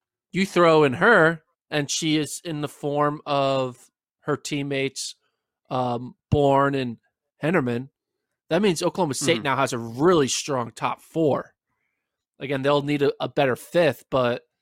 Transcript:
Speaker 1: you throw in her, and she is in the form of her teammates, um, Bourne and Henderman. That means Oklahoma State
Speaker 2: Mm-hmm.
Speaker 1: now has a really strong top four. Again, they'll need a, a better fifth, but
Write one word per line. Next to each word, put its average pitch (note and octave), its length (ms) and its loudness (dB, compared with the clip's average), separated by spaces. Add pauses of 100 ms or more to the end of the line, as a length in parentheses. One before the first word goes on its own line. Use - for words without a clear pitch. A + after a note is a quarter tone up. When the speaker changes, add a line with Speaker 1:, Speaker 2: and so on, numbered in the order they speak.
(320)
Speaker 1:
you F#3 140 -2
throw E3 400 4
in C3 80 2
her, E3+ 500 4 (260)
and C#3+ 220 -4
she D#3 260 -2
is D3 280 -6
in D#3 160 -8
the C#3+ 80 -6
form D3 560 -4
of C3+ 640 -2 (320)
her C#3+ 160 -2
teammates, C#3 800 -6 (540)
um, B2 460 -6 (160)
Bourne C#3 420 4
and B2 240 -4 (460)
Henderman. C3+ 460 -2 (600)
That E3+ 120 2
means G3 200 2
Oklahoma E3+ 340 -2
State D3 220 0
Speaker 2:
Mm-hmm. G#2+ 60 -8
Speaker 1:
now C3+ 140 -2
has C3+ 160 0
a B2+ 40 -2
really B2+ 520 2
strong B2 420 -4
top B2 300 -8
four. - 520 -2 (880)
Again, C#3 220 -6
they'll C#3+ 200 2
need C#3+ 200 -2
a, C#3+ 180 2
a D3 80 -4
better C3 300 0
fifth, - 520 -2
but B2 340 0 (180)